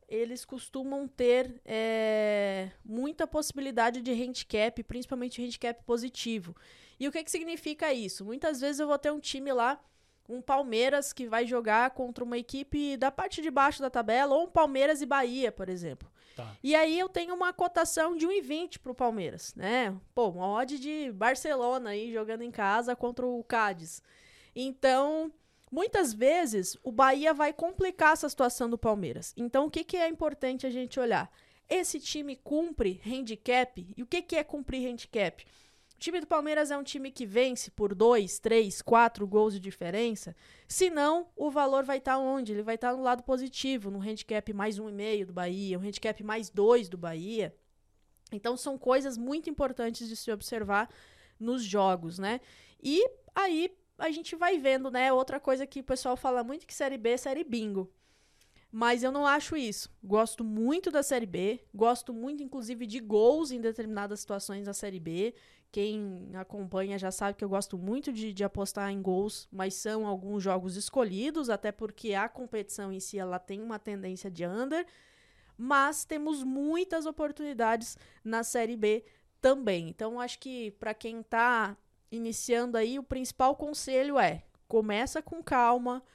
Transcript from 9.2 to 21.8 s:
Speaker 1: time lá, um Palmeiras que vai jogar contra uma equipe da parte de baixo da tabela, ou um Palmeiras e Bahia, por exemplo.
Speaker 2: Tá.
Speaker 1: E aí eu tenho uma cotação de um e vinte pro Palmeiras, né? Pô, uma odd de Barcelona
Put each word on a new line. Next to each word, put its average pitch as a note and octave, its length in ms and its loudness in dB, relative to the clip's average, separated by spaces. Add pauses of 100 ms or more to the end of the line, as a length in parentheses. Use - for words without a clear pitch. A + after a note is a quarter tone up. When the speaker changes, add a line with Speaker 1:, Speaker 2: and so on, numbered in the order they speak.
Speaker 1:
time C#4 300 -6
lá, B3+ 320 2 (460)
um B3 140 -10
Palmeiras C4+ 720 2
que B3 120 -8
vai A3+ 200 2
jogar A#3 460 4
contra B3+ 300 -6
uma A#3+ 140 -4
equipe C#4 600 -4
da C4 120 2
parte E4+ 300 -4
de D#4 100 -2
baixo C#4 300 4
da C4+ 80 0
tabela, B3 460 4
ou E4 100 6
um F4 60 -4
Palmeiras C#4+ 500 6
e C#4+ 60 -4
Bahia, B3+ 440 2
por F#3+ 200 -6
exemplo. E3+ 400 -8 (260)
Speaker 2:
Tá. A2 260 -12
Speaker 1:
E D4 140 4
aí D#4+ 200 4
eu F#4 120 0
tenho F4 260 -4
uma F4+ 180 0
cotação F4 640 2
de D#4 80 0
um F4 60 2
e G4 100 0
vinte D#4 380 -6
pro B3+ 160 -10
Palmeiras, A3 640 -2
né? G#3+ 360 0 (220)
Pô, A#3 140 4
uma F3 180 -4
odd B3+ 320 -2
de D4 320 -6
Barcelona B3 800 0